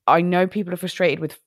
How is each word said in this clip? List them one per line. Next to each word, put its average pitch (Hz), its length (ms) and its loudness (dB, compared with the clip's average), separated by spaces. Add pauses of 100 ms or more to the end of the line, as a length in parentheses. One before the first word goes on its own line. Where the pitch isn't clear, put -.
I 165 160 4
know 180 240 2
people 185 260 -6
are 175 60 -8
frustrated 175 420 -2
with, - 260 -8